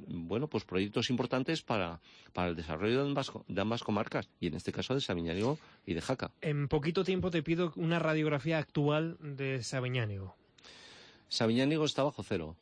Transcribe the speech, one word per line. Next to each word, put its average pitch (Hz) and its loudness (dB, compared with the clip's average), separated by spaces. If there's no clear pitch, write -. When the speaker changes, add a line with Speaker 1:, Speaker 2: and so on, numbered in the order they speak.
Speaker 1:
bueno, 87 -2
pues 110 -2
proyectos 98 0
importantes 131 0
para, 87 -2
para 90 0
el 85 0
desarrollo 87 0
de 143 0
ambas 143 -2
co-, - -12
de - -4
ambas 110 0
comarcas, 113 -2
y 85 -2
en 73 -4
este 92 -6
caso - -2
de 139 2
Sabiñánigo 95 0
y 82 -2
de 85 -2
Jaca. - -2
Speaker 2:
En 147 0
poquito 165 0
tiempo 185 0
te 165 2
pido 165 2
una 170 2
radiografía 156 2
actual 151 2
de 135 -4
Sabiñánigo. 113 -2
Speaker 1:
Sabiñánigo 135 4
está 135 2
bajo 139 0
cero, 85 -2